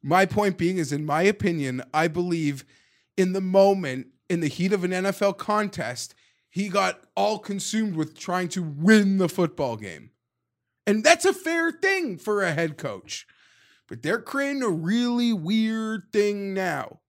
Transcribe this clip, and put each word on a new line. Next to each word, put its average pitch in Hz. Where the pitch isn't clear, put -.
My 180
point 208
being 180
is, 151
in 147
my 151
opinion, 170
I 160
believe 160
in 185
the 190
moment, 185
in 170
the 151
heat 185
of 190
an 180
N 185
F 196
L 202
contest, 196
he 202
got 185
all 202
consumed 208
with 156
trying 180
to 185
win 196
the 180
football 151
game. 95
And 214
that's 339
a 381
fair 330
thing 339
for 208
a 175
head 156
coach. -
But 120
they're 208
creating 277
a 240
really 233
weird 220
thing 208
now. 170